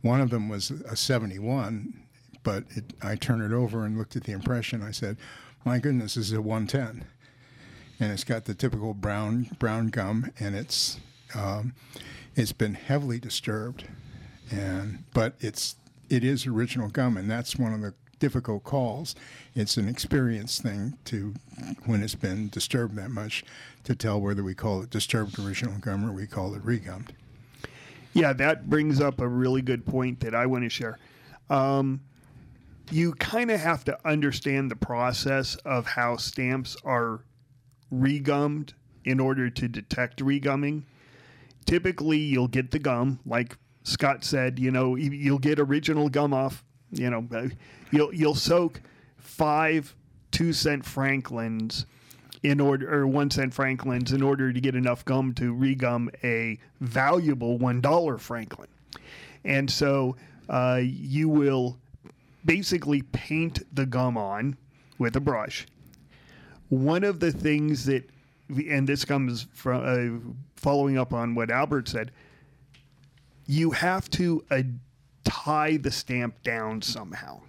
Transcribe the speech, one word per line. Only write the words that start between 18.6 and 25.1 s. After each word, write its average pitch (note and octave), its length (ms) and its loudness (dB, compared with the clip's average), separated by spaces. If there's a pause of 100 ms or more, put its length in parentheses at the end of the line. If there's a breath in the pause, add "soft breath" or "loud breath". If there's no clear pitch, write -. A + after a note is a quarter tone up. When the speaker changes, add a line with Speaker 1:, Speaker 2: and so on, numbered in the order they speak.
Speaker 1:
calls. C3 520 -4 (380 loud breath)
It's G#2+ 240 0
an G#2 120 0
experience A#2+ 720 -2
thing G#2 440 -4
to, G#2 280 -6 (520)
when G#2+ 180 2
it's G#2+ 120 -6
been G2+ 340 -4
disturbed G#2+ 460 -2
that G2+ 140 -8
much, G#2+ 340 -6 (400 loud breath)
to B2 120 0
tell G#2 260 0
whether G2+ 220 0
we F#2 100 -4
call G2 300 -2
it F2 80 -12
disturbed G#2+ 480 -2